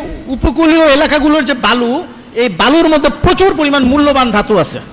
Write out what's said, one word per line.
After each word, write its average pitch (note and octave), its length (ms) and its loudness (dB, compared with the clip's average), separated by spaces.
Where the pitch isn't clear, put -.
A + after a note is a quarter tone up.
উপকূলীয় D#4 600 0
এলাকাগুলোর D4 580 2
যে C#4+ 80 -2
বালু, B3 500 -2
এই A#3+ 140 0
বালুর C#4 400 2
মধ্যে D4 200 2
প্রচুর F#4 480 0
পরিমাণ C#4+ 260 0
মূল্যবান C4 480 2
ধাতু G#3 260 0
আছে। C3+ 220 -2